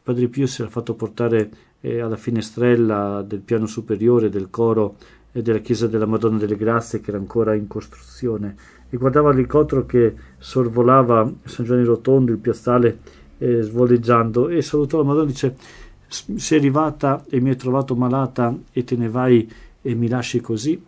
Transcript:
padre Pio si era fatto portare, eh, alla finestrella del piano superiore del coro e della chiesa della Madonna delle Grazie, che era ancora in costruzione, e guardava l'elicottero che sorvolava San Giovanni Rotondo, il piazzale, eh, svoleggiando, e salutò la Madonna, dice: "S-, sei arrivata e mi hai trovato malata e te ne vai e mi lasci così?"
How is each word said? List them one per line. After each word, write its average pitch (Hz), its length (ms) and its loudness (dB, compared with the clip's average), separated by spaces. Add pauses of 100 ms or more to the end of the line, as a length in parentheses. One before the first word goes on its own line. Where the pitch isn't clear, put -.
padre 123 260 -2
Pio 135 180 -2
si 131 160 -8
era 107 80 -8
fatto 117 240 -8
portare, 113 560 -2 (320)
eh, 117 180 -6
alla 113 160 -6
finestrella 110 1080 0
del 104 160 -10
piano 110 260 -2
superiore 110 640 0
del 95 200 -6
coro 110 460 0 (360)
e 120 100 -6
della 110 160 0
chiesa 110 300 -2
della 110 180 0
Madonna 110 320 0
delle 104 180 -2
Grazie, 113 460 -2
che - 80 -10
era 101 80 -6
ancora 107 380 -2
in 104 100 -6
costruzione, 104 920 -10 (340)
e 127 80 -8
guardava 135 340 2
l'elicottero 135 560 2
che 120 280 2 (220)
sorvolava 120 920 2 (140)
San - 220 -8
Giovanni 123 200 2
Rotondo, 123 460 2
il 110 60 -2
piazzale, 117 640 0 (400)
eh, 120 220 0
svoleggiando, 117 880 2
e 170 120 0
salutò 147 380 -2
la 151 40 2
Madonna, 143 220 2
dice: 135 300 -4 (520)
"S-, - 280 -12
sei 160 240 0
arrivata 143 680 0
e 131 140 -2
mi 131 80 0
hai 127 60 0
trovato 127 400 -2
malata 123 600 -2 (160)
e 127 120 -4
te 123 120 -4
ne 117 140 -2
vai 123 420 2 (300)
e 123 140 -4
mi 117 120 -2
lasci 120 320 -2
così?" 117 480 -4